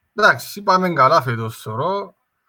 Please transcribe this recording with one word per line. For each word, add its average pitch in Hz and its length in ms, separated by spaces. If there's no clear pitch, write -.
εντάξει, 202 480
πάμε 185 300
καλά 143 300
φέτος, 113 400
θεωρώ, 185 520